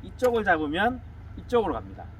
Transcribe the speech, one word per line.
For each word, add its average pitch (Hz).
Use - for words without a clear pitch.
이쪽을 233
잡으면 185
이쪽으로 208
갑니다. 98